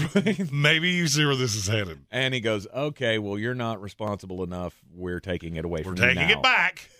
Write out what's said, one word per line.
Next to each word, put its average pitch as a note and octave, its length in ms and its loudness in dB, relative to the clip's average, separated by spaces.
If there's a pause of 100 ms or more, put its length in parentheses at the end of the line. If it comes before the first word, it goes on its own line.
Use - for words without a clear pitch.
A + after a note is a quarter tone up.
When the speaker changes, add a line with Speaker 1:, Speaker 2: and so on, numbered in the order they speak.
(100)
Speaker 1:
<laughs> - 40 -18
Right. G3 360 2
Speaker 2:
Maybe D3+ 420 4
you F3 160 2
see D3 180 4
where C#3 100 4
this B2+ 180 0
is G#2 120 -4
headed. G2 320 0 (120)
Speaker 1:
And C3 220 0
he B2+ 80 -2
goes, G#2+ 340 0
"Okay, B2+ 440 0
well, G#2 200 -2
you're A#2 160 -2
not A2+ 280 -4
responsible G2 600 -6
enough. F2+ 320 -6 (200)
We're F2+ 260 -4
taking E2+ 360 -4
it E2 100 -4
away E2+ 180 -2
Speaker 2:
We're F#2 100 -6
Speaker 1:
from F2+ 40 -4
you B2 160 4
Speaker 2:
taking C#3 140 0
Speaker 1:
now." G3+ 100 4
Speaker 2:
it - 40 -6
back. G3 460 2 (120)